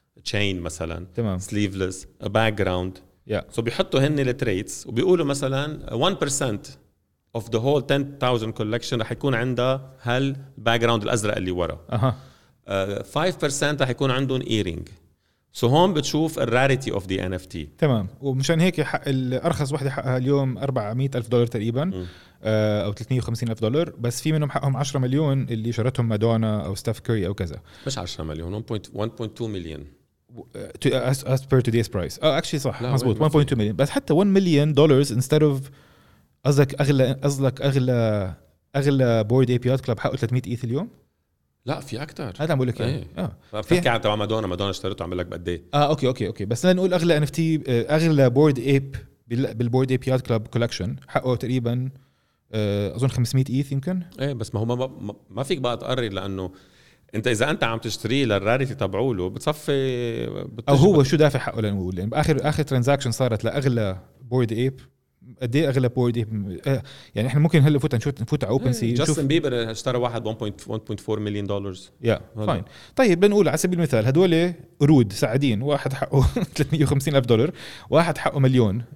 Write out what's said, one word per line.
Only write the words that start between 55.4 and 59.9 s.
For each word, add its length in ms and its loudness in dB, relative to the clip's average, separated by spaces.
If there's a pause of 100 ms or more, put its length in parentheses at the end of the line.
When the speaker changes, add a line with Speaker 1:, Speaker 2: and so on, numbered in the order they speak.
Speaker 1:
فيك 160 -2
بقى 180 -2
تقرر، 360 -4
لأنه 400 -6 (600)
أنت 140 -2
إذا 220 2
أنت 140 -2
عم 140 0
تشتريه 460 -2
للراريتي 500 2
تبعوله، 560 -2
بتصفي، 960 -4